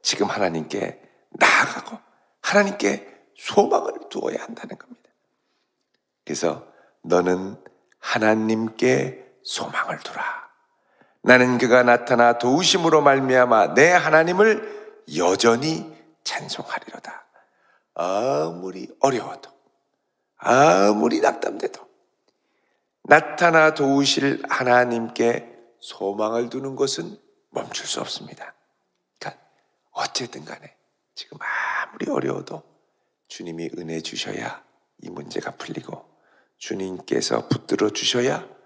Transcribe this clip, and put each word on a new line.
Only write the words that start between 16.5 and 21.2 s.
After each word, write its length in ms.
아무리 920
어려워도, 500
아무리 840